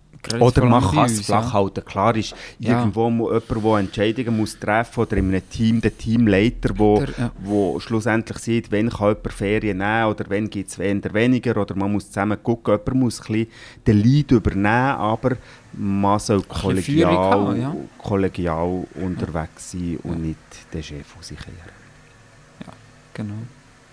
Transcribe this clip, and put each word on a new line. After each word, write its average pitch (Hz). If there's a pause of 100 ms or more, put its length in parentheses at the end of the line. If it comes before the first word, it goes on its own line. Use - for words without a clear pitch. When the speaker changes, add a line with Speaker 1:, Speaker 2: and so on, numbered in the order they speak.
(220)
Speaker 1:
gerade 117
jetzt 120
Speaker 2:
Oder 123
Speaker 1:
vor 139
allem 123
Speaker 2:
man 117
Speaker 1:
bei -
Speaker 2:
kann -
es 113
Speaker 1:
uns, 101
Speaker 2:
flach 104
Speaker 1:
ja. 127
Speaker 2:
halten. 98
Klar 107
ist 107 (240)
Speaker 1:
Ja. 120
Speaker 2:
irgendwo 113
mo-, 113
jemand, 110
der 110
Entscheidungen 110
muss 107
treffen 110
oder 107
in 95
einem 95
Team 113
der 107
Teamleiter, 110
wo, 104
Speaker 1:
Der, -
ja. 120
Speaker 2:
wo 95
schlussendlich 110
sieht, 117
wann 107
kann 101
jemand -
Ferien 104
nehmen 107
oder 107
wann 104
gibt's 95
eher 98 (140)
weniger 117
oder 95
man 98
muss 101
zusammen 101
gucken, 113
jemand 113
muss 127
ein -
bisschen 110 (400)
den 107
Lead 139
übernehmen, 101
aber 120 (360)
man 101
soll 104
Speaker 1:
Ein 92
bisschen 95
Führung 143
Speaker 2:
kollegial, 185 (160)
Speaker 1:
haben, 117
ja. 135 (220)
Speaker 2:
kollegial 90 (120)
Speaker 1:
Ja. 80
Speaker 2:
unterwegs 82
sein 87
und -
Speaker 1:
Ja. 85 (100)
Speaker 2:
nicht 80 (340)
der 82
Chef 73
von -
sich -
her. - (1120)
Speaker 1:
Ja, - (420)
genau. 104 (600)